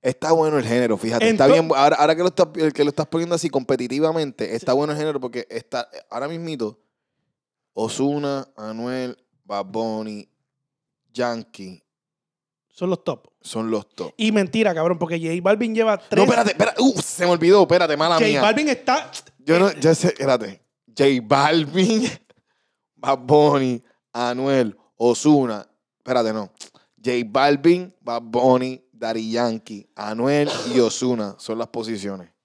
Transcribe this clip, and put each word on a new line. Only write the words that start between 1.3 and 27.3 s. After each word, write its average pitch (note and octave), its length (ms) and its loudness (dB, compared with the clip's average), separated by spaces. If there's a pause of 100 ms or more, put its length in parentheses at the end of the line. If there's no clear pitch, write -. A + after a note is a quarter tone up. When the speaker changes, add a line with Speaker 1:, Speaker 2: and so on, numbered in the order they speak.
Speaker 2:
Ento- - 60 8
Speaker 1:
bien, E3 220 4
ahora, C#3+ 220 4
ahora D#3 180 4
que E3+ 60 -4
lo F3+ 80 2
estás, F3+ 260 2
el D#3 160 0
que C#3+ 120 0
lo D3 80 2
estás D3+ 160 -4
poniendo E3+ 280 -2
así E3 140 -4
competitivamente, C3 1040 -2
está A#2+ 160 -4
Speaker 2:
Sí. C3 60 2
Speaker 1:
bueno D3+ 160 -2
el D3+ 60 -6
género D3+ 200 -4
porque B2 300 -8
está, A#2 400 -10 (200)
ahora B2+ 180 -8
mismito, D#3 520 -8 (920)
Ozuna, C#3 840 -4
Anuel, A#2+ 600 -10 (260)
Bad G2+ 220 -8
Bunny, A2 640 -8 (840)
Yankee. A2 720 -8 (840)
Speaker 2:
Son F#3 220 -8
los E3+ 120 -6
top. C#3 240 -8 (140)
Speaker 1:
Son A2+ 300 -6
los G#2+ 180 -4
top. - 280 -14
Speaker 2:
Y A3 140 0
mentira, G3+ 420 0
cabrón, E3 260 -2
porque E3+ 200 -6
J E3 220 -4
Balvin A3 320 0
lleva A3 220 0
Speaker 1:
No, - 140 -12
Speaker 2:
tres G3+ 140 4
Speaker 1:
espérate, A#3 280 2
espérate. G#3+ 300 2
Uf, B3+ 220 2
se - 220 -4
me F3 60 4
olvidó, F3 320 6
espérate, E3 340 2
mala E3 180 2
Speaker 2:
J G#3+ 120 4
Speaker 1:
mía. - 140 2
Speaker 2:
Balvin B3 280 2
está C4+ 420 -2 (280)
Speaker 1:
Yo E3 200 2
no, F#3+ 140 4
ya D#3+ 220 2
sé, E3+ 140 0
espérate. A#2+ 520 -2 (340)
J C#3 100 2 (180)
Balvin, D#3+ 800 2 (520)
<laughs> - 400 -20
Bad C3+ 240 -2
Bunny, C3+ 640 2 (300)
Anuel, B2 640 -2 (180)
Ozuna. A#2+ 720 2 (300)
Espérate, A#2+ 360 -2
no. G#2 180 -8 (520)
J B2 80 -2 (140)
Balvin, C#3+ 760 2